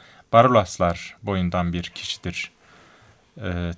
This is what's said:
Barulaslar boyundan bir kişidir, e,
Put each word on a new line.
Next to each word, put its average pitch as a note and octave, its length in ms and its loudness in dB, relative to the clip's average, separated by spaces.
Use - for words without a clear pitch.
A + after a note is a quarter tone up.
Barulaslar G#2+ 920 4
boyundan F2+ 500 -2
bir F2 100 -4
kişidir, - 680 -10
e, F2 360 -4